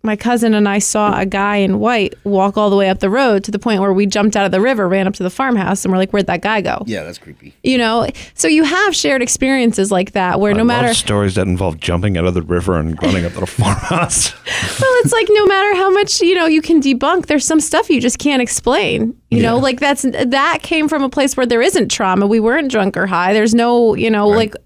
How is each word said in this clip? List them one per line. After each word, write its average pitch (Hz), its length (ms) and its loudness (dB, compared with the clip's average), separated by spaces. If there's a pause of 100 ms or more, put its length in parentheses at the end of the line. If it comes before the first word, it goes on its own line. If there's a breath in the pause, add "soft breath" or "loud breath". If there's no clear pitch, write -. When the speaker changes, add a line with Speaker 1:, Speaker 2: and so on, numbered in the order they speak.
Speaker 1:
my 214 120 -2
cousin 226 400 0
and 208 120 2
I 202 120 0
saw 208 400 0
a 196 60 -2
guy 202 320 -2
in 196 220 0
white 220 440 0
walk 196 340 0
all 208 140 2
the 196 40 2
way 196 140 2
up 196 100 -2
the 196 100 -2
road 220 340 2
to 214 80 -8
the 202 80 -4
point 208 220 -2
where 196 120 2
we 202 140 2
jumped 208 280 0
out 202 100 2
of 190 60 0
the 190 100 0
river, 220 260 0
ran 190 200 0
up 196 80 -2
to 196 80 -8
the 185 60 -2
farmhouse, 202 560 -2
and 185 60 0
we're 185 80 2
like, 190 120 -2
"Where'd 202 160 0
that 170 140 -4
guy 208 200 -2
go?" - 260 -6
Speaker 2:
Yeah, 92 160 -8
that's 85 160 -14
creepy. - 340 -20 (100)
Speaker 1:
You 262 140 0
know, 233 300 0 (260 loud breath)
so - 140 -2
you 311 160 4
have 359 320 0
shared 277 260 0
experiences 240 720 0
like 190 220 0
that 185 260 0
where 208 120 2
Speaker 3:
I - 20 2
Speaker 1:
no 214 60 0
Speaker 3:
love 233 80 2
Speaker 1:
matter 240 260 0
Speaker 3:
stories 101 420 0
that 98 120 0
involve 90 320 -2
jumping 90 380 -2
out 85 80 0
of 90 80 0
the 90 80 -2
river 87 380 0
and 80 240 -4
running 90 220 0
up 85 80 -6
to - 80 -8
the 92 60 -2
<laughs> - 140 -8
farmhouse. - 720 -2 (460 loud breath)
Speaker 1:
Well, 523 120 2 (120)
it's - 100 0
like, 453 160 0
no 415 160 4
matter 392 300 2
how 381 160 0
much, 403 300 0
you 349 140 4
know, 339 120 0
you 311 140 2
can 320 200 2
debunk, 277 460 0
there's 294 180 0
some 320 140 2
stuff 311 300 -2
you 262 120 2
just 247 180 -2
can't 277 220 0
explain. 240 760 -2 (140)
You - 140 2
know, 233 120 2
Speaker 3:
Yeah. 262 60 2
Speaker 1:
like, 254 180 -2
that's, 277 240 0
that 269 600 0
came 311 260 0
from 285 140 0
a 262 60 -2
place 277 280 0
where 254 80 2
there 233 160 2
isn't 311 280 2
trauma. 190 380 0
We 226 120 2
weren't 262 320 0
drunk 202 260 0
or 185 100 0
high. 185 260 0
There's 214 220 2
no, 233 400 4
you - 140 -2
know, 208 200 2
Speaker 2:
Right. 208 80 4
Speaker 1:
like, 220 180 0 (100)